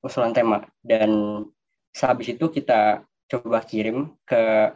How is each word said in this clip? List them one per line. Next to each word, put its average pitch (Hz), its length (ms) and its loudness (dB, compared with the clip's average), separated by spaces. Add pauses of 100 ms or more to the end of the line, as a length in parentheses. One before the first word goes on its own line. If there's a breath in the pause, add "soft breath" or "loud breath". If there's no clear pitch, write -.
usulan 120 320 -2
tema, 110 320 0 (160)
dan 107 640 0 (480)
sehabis 120 400 -2
itu 160 160 -2
kita 107 560 0 (240)
coba 117 340 -2
kirim 113 640 -6
ke 110 500 2